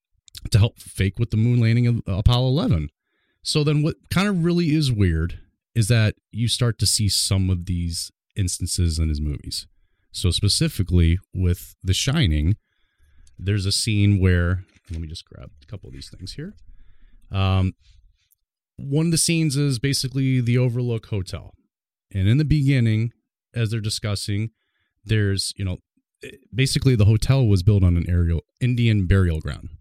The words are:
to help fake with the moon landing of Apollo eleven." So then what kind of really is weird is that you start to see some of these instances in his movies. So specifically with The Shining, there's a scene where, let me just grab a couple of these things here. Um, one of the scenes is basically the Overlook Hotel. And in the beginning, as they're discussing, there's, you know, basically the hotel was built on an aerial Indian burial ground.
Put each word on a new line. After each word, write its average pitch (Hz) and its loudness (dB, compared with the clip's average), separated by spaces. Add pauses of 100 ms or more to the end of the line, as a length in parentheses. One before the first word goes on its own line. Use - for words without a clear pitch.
(520)
to 110 4
help - 0
fake - -4
with 117 -4
the 107 -2
moon 120 2
landing 117 2
of 120 0
Apollo 120 0
eleven." 131 0 (540)
So 151 0
then 147 2
what 160 -2 (140)
kind 190 0
of 180 0
really 170 2
is 147 2
weird 85 0 (360)
is 110 2
that 110 2 (160)
you 113 -4
start 120 -2
to 104 0
see 101 0
some 95 0
of 87 -2
these 87 -4 (240)
instances 87 -2
in 80 2
his 73 -2
movies. - -8 (440)
So 90 -2
specifically 87 2 (140)
with 90 -4
The 92 0
Shining, 92 0 (840)
there's 95 -4
a 98 -2
scene 101 2
where, 90 2 (260)
let 82 -8
me 80 -8
just 80 -14
grab - -20 (100)
a - -20
couple - -18
of 62 -20
these - -18
things - -16
here. 175 -16 (760)
Um, 95 0 (1000)
one 139 -2
of 170 0
the 160 0
scenes 160 0
is 143 -2
basically 131 -2
the 120 2
Overlook 123 -2
Hotel. - -8 (580)
And 95 0
in 117 4
the 156 2
beginning, 123 2 (420)
as 117 -2
they're 117 -4
discussing, 107 -6 (560)
there's, 101 0
you 101 -8
know, 92 -6 (760)
basically 131 2
the 104 4
hotel 123 2
was 98 4
built 98 4
on 87 4
an 85 -2
aerial 85 0 (180)
Indian 117 2
burial 87 2
ground. - -10 (120)